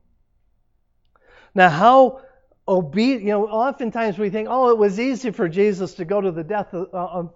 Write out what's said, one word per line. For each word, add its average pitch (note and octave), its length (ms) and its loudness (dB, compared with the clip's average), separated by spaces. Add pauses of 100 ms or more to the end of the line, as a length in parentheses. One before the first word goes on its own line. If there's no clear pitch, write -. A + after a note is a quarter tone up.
(1500)
Now, F#3 140 6
how A#3 520 6 (480)
obe-, F3+ 280 -2
you A#3 280 0
know, G#3 240 0
oftentimes A3 720 -4
we G#3 120 -4
think, G#3+ 180 -6
"Oh, B3 220 2
it A#3 80 4
was G#3 220 2
easy B3 320 -4
for F#3 160 -4
Jesus F#3+ 460 -2
to F3+ 100 -10
go G3+ 160 -2
to F#3+ 100 -2
the E3 140 -8
death, G3+ 280 -6
uh, F#3 200 -8
um, F3 440 -8